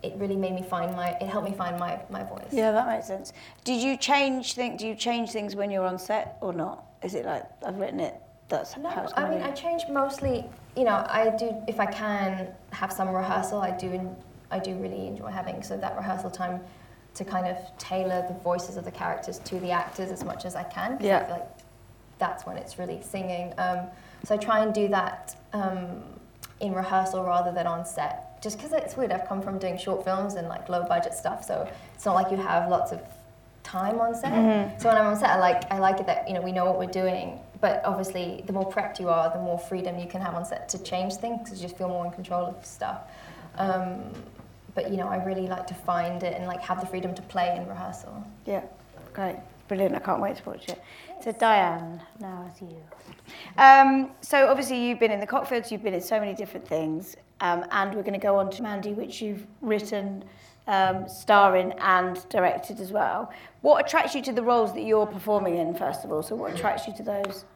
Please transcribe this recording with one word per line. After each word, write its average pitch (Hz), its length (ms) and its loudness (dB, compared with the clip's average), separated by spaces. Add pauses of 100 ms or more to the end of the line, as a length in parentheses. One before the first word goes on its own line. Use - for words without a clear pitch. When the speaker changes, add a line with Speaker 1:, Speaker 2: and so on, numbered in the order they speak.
Speaker 1:
it 190 140 -6
really 196 180 -2
made 190 180 -2
me 180 100 -6
find 180 320 -4
my, 175 140 -2 (120)
it 196 60 -6
helped 202 200 -4
me 196 80 -4
find 175 240 -4
my, 175 200 -4 (100)
my 196 140 -8
voice. - 280 -12
Speaker 2:
Yeah, 220 200 4
that 226 160 2
makes 226 200 -2
sense. 190 240 -8 (320)
Did 247 180 -2
you 262 140 0
change 262 600 2
thing-, 247 200 -4
do 214 120 -6
you 220 80 -6
change 233 360 -2
things 208 240 -4
when 202 160 -2
you're 190 140 0
on 185 140 -2
set - 420 -4
or 190 120 -4
not? 170 300 -6 (200)
Is 185 120 -6
it - 100 -4
like, 147 200 -4 (180)
"I've 190 160 -6
written - 200 -4
it, 160 160 -4 (340)
that's - 280 -4
Speaker 1:
No, 302 120 -6
Speaker 2:
how 359 140 -4
it's - 100 -8
Speaker 1:
I - 80 0
Speaker 2:
gonna 294 140 -2
Speaker 1:
mean, - 80 -2
Speaker 2:
be"? 277 60 -4
Speaker 1:
I - 20 -6
change 339 380 -4
mostly, 277 560 -2 (300)
you 254 80 2
know, 214 240 4
I 220 220 4
do, 220 260 -2 (120)
if 226 120 -4
I 202 60 2
can 196 640 -2 (240)
have 185 200 -6
some 190 180 -2
rehearsal, 185 520 -2
I 180 100 0
do 180 220 -4
en-, 185 220 -6 (340)
I 190 100 -4
do 190 160 -6
really 190 320 -6
enjoy 208 220 -10
having, 190 320 -6
so 196 160 -8
that 196 180 -4
rehearsal 185 360 -4
time 180 280 -4 (540)
to 202 100 -8
kind 180 220 -2
of 180 120 -2 (200)
tailor 185 500 -2
the 180 80 -6
voices 180 420 -2
of 175 80 -10
the 180 60 -10
characters - 480 -6
to - 200 -8
the 175 100 -6
actors 185 420 -2
as 180 120 -8
much - 220 -8
as 180 100 -8
I 175 80 -6
can, 208 340 -6
'cause 202 80 -2
Speaker 2:
Yeah. 190 140 6
Speaker 1:
I - 60 -4
feel 175 100 -6
like 170 120 -8 (680)
that's - 300 -2
when - 100 -8
it's - 220 -14
really 180 220 -8
singing. 180 580 -6
Um, 180 200 0 (440)
so - 100 0
I 208 40 2
try 214 240 2
and 220 120 2
do 208 140 2
that, 185 480 -2 (180)
um, 190 500 -4 (560)
in 196 160 -2
rehearsal 185 480 0
rather 175 280 2
than 175 140 -2
on 170 180 -2
set, - 560 -8
just 214 200 -8
'cause 302 120 -8
it's - 240 -2
weird. 247 160 0
I've 180 160 -2
come 196 140 -4
from 196 160 -4
doing 185 220 -2
short 190 260 -2
films 196 300 0
and, 170 120 -6
like, - 220 -10
low 175 140 0
budget 175 320 0
stuff, - 280 -4
so 165 240 -4 (280)
it's - 100 -8
not 196 80 4
like 190 160 4
you 196 80 0
have 170 320 2
lots 175 220 2
of 170 100 -8 (600)
time 196 360 -2
on 233 140 2
set. 262 180 -2
Speaker 2:
Mm-hmm. 214 480 4
Speaker 1:
So 233 100 4
when 220 80 8
I'm 214 100 6
on 208 100 2
set, 233 140 4
I 185 80 6
like, 180 320 4
I 196 80 0
like 190 200 4
it - 60 -2
that, - 220 0
you 190 80 -2
know, 175 60 -2
we 185 100 -2
know 185 140 2
what 185 120 4
we're 185 80 0
doing, 180 540 -2 (220)
but - 220 4
obviously 185 600 -2
the 196 80 -4
more 190 180 0
prepped - 280 -4
you 180 100 -2
are, 165 220 4
the 175 80 -2
more 175 180 0
freedom 180 400 -4
you 175 80 -6
can 185 160 -6
have 175 140 -4
on 170 100 -4
set - 240 -8
to 185 140 -4
change 196 320 -2
things, 233 340 -6
'cause 185 100 -12
you 180 80 -8
just 175 100 -12
feel 180 120 -2
more 175 160 -2
in 175 60 -4
control 180 340 -4
of 180 180 -10
stuff. - 360 -8 (580)
Um, 185 540 -2 (640)
but, 190 160 -2
you 196 60 -2
know, 180 100 -2
I 185 160 0
really 190 240 -2
like 180 200 -4
to - 60 -10
find 175 480 -2
it 175 160 -2
and, 180 100 -6
like, 180 140 -6
have 185 180 -2
the 180 80 -6
freedom 180 280 -4
to - 80 -12
play 175 340 0
in 175 100 -8
rehearsal. 190 560 -10 (220)
Speaker 2:
Yeah, 196 160 -2 (520)
great. 190 240 -4 (300)
Brilliant, 196 280 2
I - 40 0
can't - 220 0
wait 196 160 0
to - 120 -12
watch - 180 -10
it. 175 140 -6 (400)
So 233 100 -4
Diane, 175 720 4 (180)
now 185 300 -10
it's 170 120 -18
you. 170 140 -14 (840)
Um, 269 540 12 (100)
so 277 280 6
obviously 262 280 2
you've 240 220 0
been 226 120 6
in 202 100 0
the 208 60 -4
Cockfields, 240 440 0
you've 208 120 -6
been 202 100 0
in 180 80 0
so 220 180 0
many 202 140 -2
different 185 340 -10
things, 160 480 -2 (240)
um, 175 320 2
and 196 240 2
we're 208 80 -4
gonna 196 140 -2
go 202 200 4
on 196 140 4
to 214 120 -6
Mandy, 208 300 -4
which - 280 -8
you've 208 240 -6 (160)
written, 202 640 -2 (420)
um, 190 400 4
starring 190 720 6
and 180 480 4
directed 202 540 2
as 190 100 -8
well. 208 400 0 (300)
What 294 240 8
attracts - 280 2
you 277 100 -2
to 262 100 -2
the 233 100 2
roles 233 300 6
that 220 80 -6
you're 214 260 6
performing 196 480 2
in, 170 180 0
first - 300 -2
of - 80 -6
all? 156 120 0
So 220 120 -6
what 240 180 -4
attracts 185 340 0
you 214 80 -10
to 208 80 -12
those? 262 420 -4 (100)